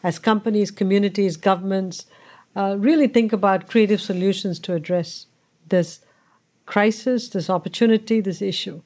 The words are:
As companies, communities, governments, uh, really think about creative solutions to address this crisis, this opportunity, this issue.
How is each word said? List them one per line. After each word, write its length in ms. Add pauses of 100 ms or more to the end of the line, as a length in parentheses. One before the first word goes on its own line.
As 140
companies, 540
communities, 640
governments, 680 (500)
uh, 200
really 300
think 260
about 360
creative 320
solutions 600
to 140
address 520 (420)
this 320 (680)
crisis, 640
this 200
opportunity, 720
this 220
issue. 440